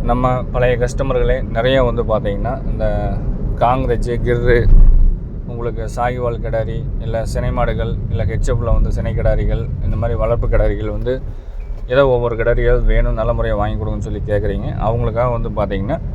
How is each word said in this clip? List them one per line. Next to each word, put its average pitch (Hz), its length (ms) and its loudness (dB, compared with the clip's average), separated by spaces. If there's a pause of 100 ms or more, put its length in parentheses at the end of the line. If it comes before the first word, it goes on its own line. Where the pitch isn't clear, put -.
நம்ம 123 220 0 (180)
பழைய 123 340 0
கஸ்டமர்களே 123 600 0 (120)
நிறைய 123 340 2
வந்து 117 200 0
பார்த்தீங்கன்னா, 107 500 -2 (120)
இந்த 107 200 -2 (720)
காங்கிரேஜ், 120 560 0 (100)
கிர்ரு, 120 360 2 (920)
உங்களுக்கு 113 400 -6
சாகிவால் 120 540 -2
கிடாரி, 110 360 -4 (240)
இல்ல 113 240 -4
சினை 123 260 -2
மாடுகள், 113 420 0 (160)
இல்ல - 140 -2
ஹெச்எஃப்ல 120 500 0
வந்து - 180 2
சினை - 220 -2
கிடாரிகள், 110 500 0 (200)
இந்த 110 120 -2
மாதிரி 117 240 -2
வளர்ப்பு 113 280 0
கிடாரிகள் 107 440 0
வந்து 113 220 -4 (760)
ஏதோ 127 200 2
ஒவ்வொரு 120 280 0
கிடாரியாவது 120 500 4
வேணும், 123 280 4
நல்ல 110 200 0
முறையா 113 220 0
வாங்கி 107 200 -2
கொடுங்கன்னு 107 320 -4
சொல்லி 104 180 -6
கேட்குறீங்க. 101 440 -2 (100)
அவங்களுக்காக 117 520 0
வந்து 113 180 -2
பார்த்தீங்கன்னா 101 480 -2 (180)